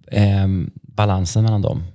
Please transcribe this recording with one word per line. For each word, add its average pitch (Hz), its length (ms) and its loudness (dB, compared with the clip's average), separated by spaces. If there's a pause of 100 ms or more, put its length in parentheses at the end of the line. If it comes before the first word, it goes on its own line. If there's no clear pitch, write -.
ehm, 98 600 2 (120)
balansen 101 600 0
mellan 110 200 0
dem - 220 -2 (100)